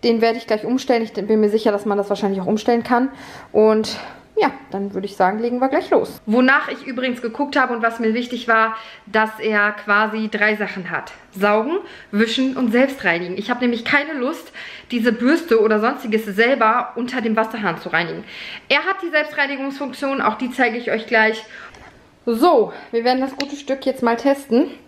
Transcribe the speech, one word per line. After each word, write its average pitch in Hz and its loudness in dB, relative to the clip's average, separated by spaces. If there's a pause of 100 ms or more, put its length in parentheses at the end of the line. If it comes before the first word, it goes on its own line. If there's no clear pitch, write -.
Den 233 2
werde 226 2
ich 240 -12
gleich 214 -2
umstellen. 247 0
Ich 220 -10
bin 214 0
mir 208 4
sicher, 220 2
dass 202 -2
man 202 0
das 202 -2
wahrscheinlich 196 -2
auch 180 -2
umstellen 226 0
kann. 254 2 (420)
Und 214 4 (400)
ja, 392 2 (200)
dann 196 -6
würde 190 -6
ich 196 -10
sagen, 196 2
legen 240 -2
wir 269 2
gleich 311 -2
los. - 0
Wonach 254 4
ich - -10
übrigens 254 -4
geguckt 277 -4
habe 254 2
und 226 -4
was 226 -2
mir 220 0
wichtig 240 -6
war, 220 4 (300)
dass 220 2 (100)
er 208 2
quasi 214 0
drei 214 2
Sachen 196 -6
hat. 165 -8 (180)
Saugen, 220 2 (340)
wischen 262 0
und 247 0
selbst 262 2
reinigen. 175 0
Ich 214 -6
habe 247 -2
nämlich 233 0
keine 294 0
Lust, 285 -6 (400)
diese 233 2
Bürste 240 2
oder 214 4
sonstiges 226 -2
selber 226 2
unter 247 -4
dem 220 0
Wasserhahn 220 -2
zu - -10
reinigen. 165 -2 (420)
Er 277 4
hat 370 -2
die 349 -4
Selbstreinigungsfunktion, 277 -2
auch 214 0
die 254 -4
zeige 240 0
ich 240 -4
euch 226 -4
gleich. 220 2 (800)
So, 240 4 (180)
wir 233 0
werden 254 2
das 269 -4
gute 277 -6
Stück 269 -6
jetzt 262 -2
mal 233 2
testen 277 2 (200)